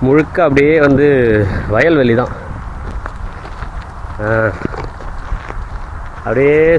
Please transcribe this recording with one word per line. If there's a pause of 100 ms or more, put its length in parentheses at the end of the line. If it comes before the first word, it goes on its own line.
முழுக்க (100)
அப்படியே (120)
வந்து (680)
வயல்வெளி
தான். (1900)
ஆ, (2000)
அப்படியே (200)